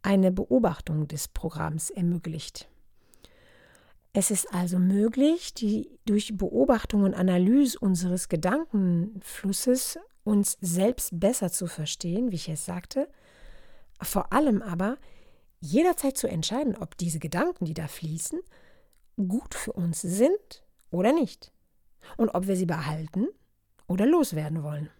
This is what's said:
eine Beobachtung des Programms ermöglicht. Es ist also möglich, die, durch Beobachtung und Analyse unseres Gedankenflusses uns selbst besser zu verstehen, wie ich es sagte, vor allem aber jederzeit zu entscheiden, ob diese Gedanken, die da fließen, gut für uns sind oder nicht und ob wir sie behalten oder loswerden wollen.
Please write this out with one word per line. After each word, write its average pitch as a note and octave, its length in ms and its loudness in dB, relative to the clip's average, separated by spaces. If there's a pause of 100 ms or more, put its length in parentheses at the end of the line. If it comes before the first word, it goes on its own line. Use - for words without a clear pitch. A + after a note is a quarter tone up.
eine F#3+ 300 4
Beobachtung F3 760 0
des D3 200 -8
Programms D#3 640 -6
ermöglicht. E3+ 800 -4 (1400)
Es G3+ 160 2
ist - 240 -2
also F3+ 240 0
möglich, A3+ 800 2
die, G#3+ 340 -2 (160)
durch G#3 320 0
Beobachtung A3 640 2
und F#3+ 120 2
Analyse F#3 640 4
unseres F3+ 500 0
Gedankenflusses G3 1700 0 (260)
uns G#3 380 2
selbst F#3 580 0
besser G3 320 0
zu - 140 -4
verstehen, F3 680 -4
wie F3+ 40 -6
ich D#3+ 140 -6
es D3+ 160 -6
sagte, C4+ 440 -6 (920)
vor - 320 -2
allem A#3+ 300 4
aber G3 360 -4 (600)
jederzeit C4+ 580 2
zu - 100 -2
entscheiden, A3+ 500 -2
ob - 200 -12
diese E3 220 -4
Gedanken, F3+ 460 -2
die D#3+ 80 -6
da D#3 140 -6
fließen, E3 520 -8 (800)
gut G3 380 -2
für - 180 -8
uns E3+ 280 -2
sind A3+ 640 0 (280)
oder F#3+ 220 4
nicht - 380 -2 (640)
und A3 140 2
ob F#3 160 -2
wir G3 100 0
sie F3+ 120 0
behalten D#3+ 600 -4 (600)
oder F#3+ 180 2
loswerden E3 560 2
wollen. D3 280 -6 (100)